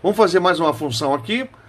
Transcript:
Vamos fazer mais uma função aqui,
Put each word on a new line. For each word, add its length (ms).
Vamos 140
fazer 240
mais 180
uma 140
função 400
aqui, 340